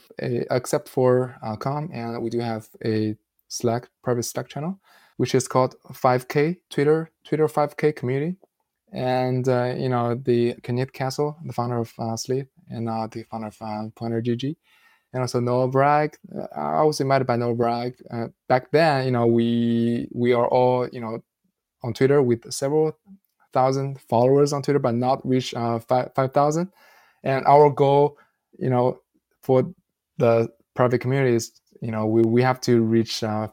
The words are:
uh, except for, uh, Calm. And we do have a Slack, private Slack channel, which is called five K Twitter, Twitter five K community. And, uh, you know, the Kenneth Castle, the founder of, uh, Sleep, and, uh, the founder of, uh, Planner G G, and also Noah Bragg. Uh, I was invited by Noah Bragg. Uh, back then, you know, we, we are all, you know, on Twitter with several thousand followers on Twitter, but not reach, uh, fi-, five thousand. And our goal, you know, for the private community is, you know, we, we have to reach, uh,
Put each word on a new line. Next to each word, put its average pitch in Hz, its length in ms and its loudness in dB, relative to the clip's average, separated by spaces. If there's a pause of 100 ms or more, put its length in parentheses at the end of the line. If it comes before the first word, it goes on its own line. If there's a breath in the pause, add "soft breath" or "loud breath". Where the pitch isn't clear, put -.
(220 soft breath)
uh, 127 280 -4
except 131 400 -4
for, 127 540 2
uh, 107 140 -8
Calm. 147 360 -6
And 117 300 -8
we 117 60 -6
do 117 100 -4
have 113 300 -6 (140)
a 110 320 -2 (340)
Slack, 117 400 -4 (140)
private 120 200 -2
Slack - 240 -10
channel, 170 320 -10 (380 soft breath)
which 131 180 0
is 127 120 0
called 127 280 0 (180)
five 127 340 0
K 156 300 0 (120)
Twitter, 156 420 0 (120)
Twitter 156 240 0
five 147 300 -2
K 151 140 2
community. 143 460 -4 (540)
And, 127 560 -2
uh, 123 300 0
you 131 120 -4
know, 120 260 -2
the 120 480 0
Kenneth 127 300 -6
Castle, 147 520 -4
the 127 80 -10
founder 120 240 -4
of, 117 220 -6
uh, 113 160 -6
Sleep, 131 320 -6 (220)
and, 117 200 -8
uh, 113 220 -6
the 113 120 -14
founder 110 240 -12
of, 104 140 -16
uh, 110 340 -8
Planner 117 260 -4
G 117 140 -2
G, 135 220 -8 (560 soft breath)
and 131 80 -4
also 123 180 -2
Noah 123 280 0
Bragg. 147 500 2 (180)
Uh, - 200 -8
I - 280 -2
was 151 160 0
invited 135 280 0
by 123 80 0
Noah 120 200 -2
Bragg. 120 400 -2 (140)
Uh, 117 180 -8 (220)
back 127 220 0
then, 147 340 2
you 131 60 0
know, 120 160 2
we, 117 840 0
we 120 220 2
are 120 140 2
all, 127 440 2
you 127 100 -10
know, 113 180 -8 (640)
on 120 100 -4
Twitter 139 300 4
with 120 280 -2
several 156 460 -2 (560)
thousand 135 480 0
followers 135 500 4
on 143 120 -6
Twitter, 143 160 0
but 123 160 0
not 127 320 -2
reach, 127 260 0
uh, 117 240 -2
fi-, 127 380 -2
five 131 180 0
thousand. 151 380 0 (520 soft breath)
And 135 220 -2
our 147 260 8
goal, 143 460 2 (420 soft breath)
you 131 100 -2
know, 123 320 0 (400)
for 131 320 2 (440)
the 117 320 2 (260)
private 123 240 2
community 127 360 0
is, 113 160 -4 (300)
you 113 100 -6
know, 107 140 -4
we, 113 160 4
we 113 220 4
have 127 180 0
to 120 200 4
reach, 113 420 0
uh, 107 300 -4